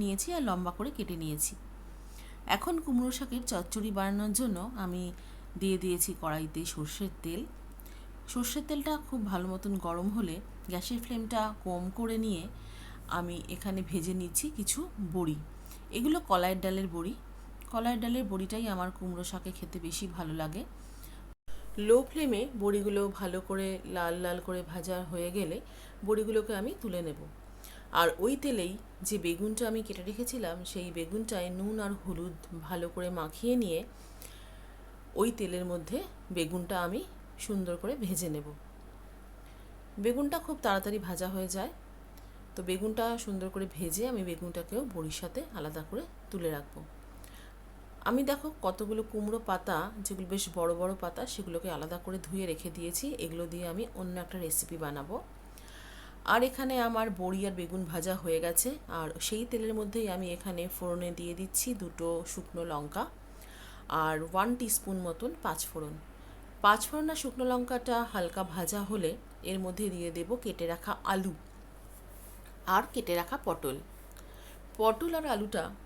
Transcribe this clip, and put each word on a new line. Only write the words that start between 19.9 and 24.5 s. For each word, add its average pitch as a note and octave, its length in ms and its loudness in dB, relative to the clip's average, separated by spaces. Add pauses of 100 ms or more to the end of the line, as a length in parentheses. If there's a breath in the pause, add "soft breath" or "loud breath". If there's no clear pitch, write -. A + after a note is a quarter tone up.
ভালো D#3+ 240 -2
লাগে। D#3 220 -2 (1200 loud breath)
লো A3+ 120 12 (100)
ফ্লেমে C4 340 4 (200)
বড়িগুলো G3+ 400 6 (160)
ভালো F#3 200 0 (100)
করে F#3+ 200 2 (260)
লাল E3+ 200 2 (100)
লাল F3+ 220 2
করে F3+ 140 0 (120)